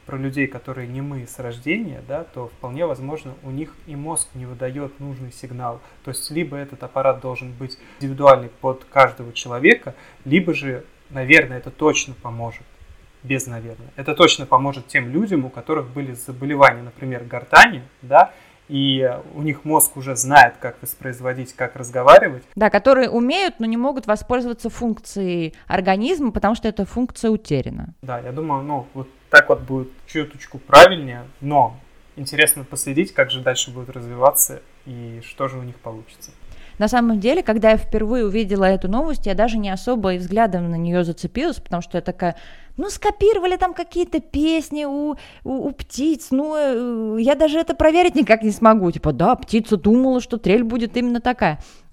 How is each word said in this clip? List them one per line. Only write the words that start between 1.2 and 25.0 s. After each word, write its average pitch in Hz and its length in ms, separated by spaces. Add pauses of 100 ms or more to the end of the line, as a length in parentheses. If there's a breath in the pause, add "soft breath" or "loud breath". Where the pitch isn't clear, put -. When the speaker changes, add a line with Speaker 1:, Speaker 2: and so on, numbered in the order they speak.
Speaker 1:
с - 140
рождения, 127 680
да, 143 160
то 127 260
вполне 135 380
возможно, 135 560
у 135 80
них 143 240 (140)
и 147 80
мозг 156 380
не 123 120
выдает 131 540
нужный 131 320
сигнал. 123 480 (240 soft breath)
То 135 80
есть - 180
либо 147 260
этот 139 280
аппарат 131 360
должен 127 320
быть 127 260 (220 loud breath)
индивидуальный 135 480 (120)
под 131 240
каждого 123 480
человека, 131 600 (300 loud breath)
либо 165 300
же, 135 300 (260)
наверное, 131 480
это 120 140
точно 143 420
поможет. 117 480 (640)
Без 131 220
«наверное». 117 500
Это 139 180
точно 156 320
поможет 135 420
тем 123 200
людям, 165 360
у 127 40
которых 135 420
были 135 220
заболевания, 131 720
например, 120 420
гортани, 139 580 (200)
да, 139 300 (360 loud breath)
и 135 400 (260)
у 147 80
них 147 220
мозг 151 320
уже 131 200
знает, 131 420
как - 240
воспроизводить, 127 720
как 123 240
разговаривать. 131 640 (140)
Speaker 2:
Да, 208 140
которые 262 400
умеют, 311 500
но 226 60
не 226 100
могут 262 320
воспользоваться 233 600
функцией 185 840 (140)